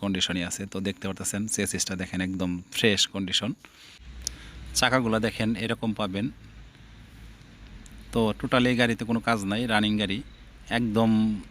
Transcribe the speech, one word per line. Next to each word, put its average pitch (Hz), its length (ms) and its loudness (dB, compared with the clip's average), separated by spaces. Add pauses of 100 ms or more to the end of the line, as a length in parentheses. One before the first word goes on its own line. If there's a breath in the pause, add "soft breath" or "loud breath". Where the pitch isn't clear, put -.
কন্ডিশনই 92 460 0
আছে। - 140 -6 (100)
তো - 40 -6 (100)
দেখতে 98 220 -4
পারতেছেন 98 340 -4 (120)
চেসিসটা 98 480 -2
দেখেন 92 260 -4
একদম 92 220 -2 (240)
ফ্রেশ 104 260 4 (120)
কন্ডিশন। 98 380 -2 (1300 loud breath)
চাকাগুলা 120 480 4
দেখেন 110 220 0 (160)
এরকম 113 340 -2
পাবেন। 101 280 -2 (1900)
তো 117 80 2 (180)
টোটালি 123 340 2
এই 120 80 2
গাড়িতে 117 300 2
কোনো 117 180 0
কাজ 117 100 4 (120)
নাই, 110 120 0 (100)
রানিং 107 200 4 (100)
গাড়ি। 98 160 0 (600)
একদম 113 320 4 (400)